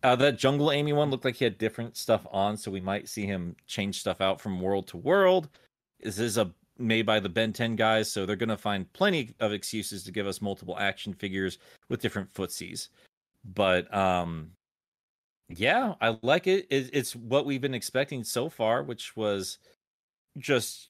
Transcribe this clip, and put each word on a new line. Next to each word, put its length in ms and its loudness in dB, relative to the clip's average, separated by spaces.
Uh, 120 6
that 220 4
Jungle 340 4
Amy 220 0
one 160 4
looked 160 -2
like 100 0
he 80 0
had 140 0
different 400 -4
stuff 340 2
on, 240 0
so 160 -8
we 80 -4
might 300 -4
see 160 -6
him 300 -4
change 320 -4
stuff 220 -2
out 180 2
from 220 -6
world 260 -2
to 100 -14
world. 520 4
This 180 -8
is 180 0
a, 140 2
made 260 2
by 140 4
the 100 -4
Ben 240 0
Ten 220 -2
guys, 340 4
so 160 -2
they're 100 -2
gonna 200 -2
find 380 -4
plenty 460 0
of 120 0
excuses 520 -6
to 80 -14
give 160 -4
us 140 -6
multiple 380 -6
action 340 -4
figures 440 -4
with 120 -4
different 320 -4
footsies. 540 -10
But, 500 2
um, 580 0
yeah, 500 0
I 220 2
like 260 2
it. 220 2
It, 240 0
it's 200 -2
what 320 0
we've 140 -2
been 140 -2
expecting 500 -4
so 240 -4
far, 360 0
which 340 -10
was 400 -2
just 520 -2